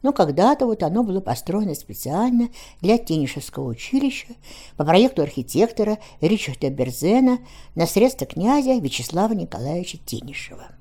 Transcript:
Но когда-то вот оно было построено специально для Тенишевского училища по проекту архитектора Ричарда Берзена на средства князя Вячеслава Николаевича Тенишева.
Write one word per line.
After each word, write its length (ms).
Но 100
когда-то 540
вот 160
оно 200
было 180
построено 540
специально 760
для 180
Тенишевского 680
училища 600
по 80
проекту 380
архитектора 760
Ричарда 480
Берзена 720
на 120
средства 400
князя 480
Вячеслава 580
Николаевича 720
Тенишева. 600